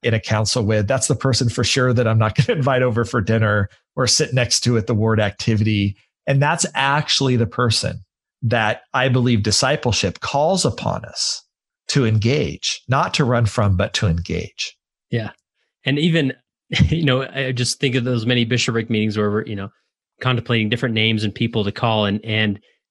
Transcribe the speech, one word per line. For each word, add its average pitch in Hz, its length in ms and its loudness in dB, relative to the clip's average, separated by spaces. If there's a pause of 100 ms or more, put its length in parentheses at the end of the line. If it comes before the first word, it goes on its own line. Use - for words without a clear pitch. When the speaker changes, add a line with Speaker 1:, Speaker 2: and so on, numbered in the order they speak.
Speaker 1:
in 117 120 0
a 107 60 0
council 110 440 0
with. 107 240 2
That's 131 200 0
the 135 60 2
person 123 340 0
for 120 160 -2
sure 127 280 2
that 117 160 2
I'm 110 100 2
not 107 180 2
<laughs> 143 100 4
gonna 214 120 0
invite 127 240 2
over 117 220 0
for 117 160 -2
dinner 104 480 2 (260)
or 131 140 0
sit - 260 0
next 123 260 0
to 123 160 2
at 110 120 -2
the 123 60 0
ward 110 260 2
activity. 104 760 0 (300)
And 139 160 2
that's 160 320 0
actually 139 640 0
the 113 100 2
person - 580 -2 (380)
that 113 400 0 (100)
I 131 160 2
believe 120 360 2
discipleship 110 760 0
calls 160 440 0
upon 110 400 -4
us - 380 -8 (460)
to 139 160 2
engage, 110 840 -2
not 131 260 0
to 151 100 2
run 120 220 2
from, 101 300 2
but 98 180 -2
to - 140 0
engage. 82 680 -4 (340)
Speaker 2:
Yeah. 110 200 -4 (540)
And 139 160 0
even, 160 320 2 (360)
<laughs> - 0 - (200)
you 160 160 0
know, 131 180 2
I 135 300 -6
just 123 280 -4
think 127 140 0
of 123 100 0
those 120 220 -2
many 123 180 2
bishopric 113 460 -2
meetings 107 260 0
where 104 140 0
we're, 107 160 -2
you 113 100 -8
know, 98 140 -8 (500)
contemplating 117 480 0
different 117 260 -2
names 110 300 2
and 104 100 -2
people 117 300 -2
to 101 80 -2
call 110 340 0
and, 101 180 -2
and 107 340 -2 (320)